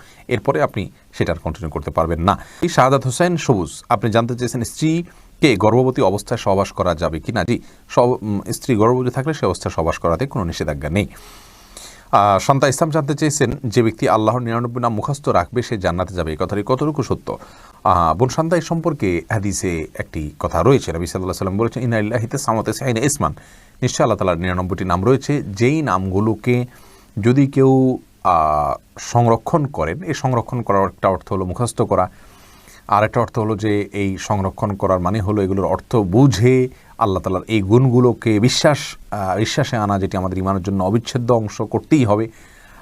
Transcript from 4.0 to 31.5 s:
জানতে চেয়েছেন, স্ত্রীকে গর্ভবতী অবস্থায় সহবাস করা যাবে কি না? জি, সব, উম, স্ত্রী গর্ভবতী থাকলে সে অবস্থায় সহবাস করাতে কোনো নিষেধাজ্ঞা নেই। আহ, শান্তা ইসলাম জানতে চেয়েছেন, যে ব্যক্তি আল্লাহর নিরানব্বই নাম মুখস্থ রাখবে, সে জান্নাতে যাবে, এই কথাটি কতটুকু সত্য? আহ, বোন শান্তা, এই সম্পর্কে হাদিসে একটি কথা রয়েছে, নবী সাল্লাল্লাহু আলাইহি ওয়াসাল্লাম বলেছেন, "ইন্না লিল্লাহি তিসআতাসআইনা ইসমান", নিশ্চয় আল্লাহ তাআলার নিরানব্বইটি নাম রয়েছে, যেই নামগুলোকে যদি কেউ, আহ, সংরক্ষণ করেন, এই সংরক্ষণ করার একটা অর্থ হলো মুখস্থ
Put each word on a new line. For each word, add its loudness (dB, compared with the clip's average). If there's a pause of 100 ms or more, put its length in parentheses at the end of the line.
জানতে 0
চেয়েছেন, -4
স্ত্রীকে 0
গর্ভবতী 2
অবস্থায় 0
সহবাস 0
করা -2
যাবে -4
কি -8
না? -2
জি, 0 (300)
সব, 4
উম, -2 (100)
স্ত্রী -2
গর্ভবতী 2
থাকলে -4
সে -4
অবস্থায় -4
সহবাস -2
করাতে -2
কোনো -4
নিষেধাজ্ঞা -6
নেই। 0 (1040)
আহ, 4
শান্তা 2
ইসলাম 0
জানতে -2
চেয়েছেন, 0 (140)
যে 2
ব্যক্তি 0
আল্লাহর 2
নিরানব্বই -4
নাম 0
মুখস্থ -4
রাখবে, 0
সে -6
জান্নাতে -2
যাবে, -4
এই -6
কথাটি -4
কতটুকু -2
সত্য? -6 (460)
আহ, 2
বোন 2
শান্তা, -2
এই 0
সম্পর্কে -2 (100)
হাদিসে -2
একটি -8
কথা 0
রয়েছে, 2
নবী -4
সাল্লাল্লাহু -10
আলাইহি -6
ওয়াসাল্লাম -4
বলেছেন, -2
"ইন্না 0
লিল্লাহি -2
তিসআতাসআইনা -2
ইসমান", -2 (480)
নিশ্চয় 0
আল্লাহ 2
তাআলার 0
নিরানব্বইটি -2
নাম 0
রয়েছে, 2
যেই 0
নামগুলোকে 0 (560)
যদি 4
কেউ, 4 (240)
আহ, 2 (200)
সংরক্ষণ 2
করেন, -4
এই -4
সংরক্ষণ -2
করার 2
একটা -4
অর্থ -2
হলো -2
মুখস্থ -4